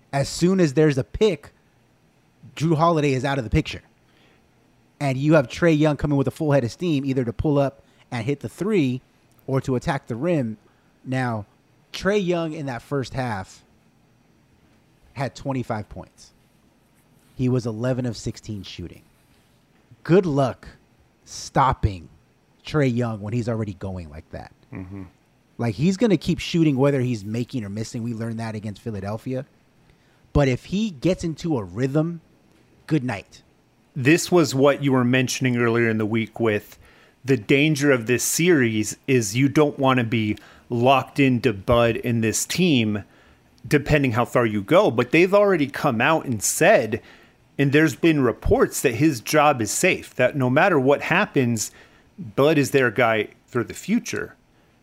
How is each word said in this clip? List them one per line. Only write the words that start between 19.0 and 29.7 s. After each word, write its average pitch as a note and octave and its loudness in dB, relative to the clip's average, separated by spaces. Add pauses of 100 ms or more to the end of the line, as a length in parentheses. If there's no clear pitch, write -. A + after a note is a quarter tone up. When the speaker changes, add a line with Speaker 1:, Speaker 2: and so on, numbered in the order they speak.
Speaker 1:
Good F#3 4
luck C#3 -2 (600)
stopping A#2 -2 (560)
Trae C#3 0
Young A#2 -4
when G#2 -8
he's A#2+ -4
already A2 -4
going F#2 -10
like D#2 -18
that. - -16 (200)
Speaker 2:
Mm-hmm. F#2+ -14 (540)
Speaker 1:
Like, A#2 -4
he's F3+ 0
gonna G#3 2
keep D3+ -2
shooting D#3 0
whether C#3 2
he's A#2+ -2
making A2+ -6
or G2 -10
missing. A2 -8
We A#2 -6
learned A2+ -8
that A2+ -8
against G#2 -10
Philadelphia. A2 -8 (880)